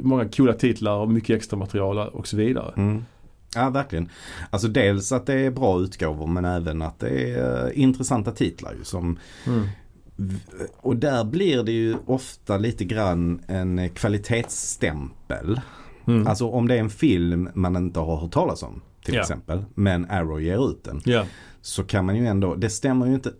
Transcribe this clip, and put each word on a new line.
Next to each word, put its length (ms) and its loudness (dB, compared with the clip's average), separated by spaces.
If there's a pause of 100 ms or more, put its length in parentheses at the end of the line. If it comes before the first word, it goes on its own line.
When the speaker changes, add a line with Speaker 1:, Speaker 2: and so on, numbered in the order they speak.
Speaker 1:
många 260 2
coola 240 6
titlar 440 2
och 120 0
mycket 280 4
extra 200 -4
material 400 -2
och 300 -6
så 100 -4
vidare. 400 0
Speaker 2:
Mm. 260 2 (520)
Ja, 140 2
verkligen. 400 -2 (400)
Alltså, 180 0
dels 440 2
att 140 0
det 80 0
är 180 2
bra 300 2
utgåvor, 460 -2
men 180 0
även 360 -2
att 180 -6
det 320 -2
är, 360 -2
eh, 140 0
intressanta 500 2
titlar 420 -4
ju, 100 -14
som 340 -4 (300)
Speaker 1:
Mm. 160 0 (1120)
Speaker 2:
och 180 0
där 280 2
blir 400 2
det 80 0
ju 240 2 (100)
ofta 520 -2
lite 280 0
grann 640 2
en 420 0
kvalitetsstämpel. 1700 -2 (460)
Speaker 1:
Mm. 200 4
Speaker 2:
Alltså, 220 0
om 180 2
det 80 4
är 40 4
en 100 0
film 640 2
man 220 2
inte 240 -2
har 180 0
hört 140 -6
talas 320 0
om, 180 -12 (240)
till 80 -2
Speaker 1:
Ja. 80 0
Speaker 2:
exempel, 440 -4 (100)
men 340 2
Arrow 320 -2
ger 280 0
ut 140 -8
den, 220 -8
Speaker 1:
Ja. 180 4 (380)
Speaker 2:
så 220 -4
kan 220 0
man 100 2
ju 100 2
ändå, 300 2
det 140 0
stämmer 360 2
ju 80 4
inte 260 -2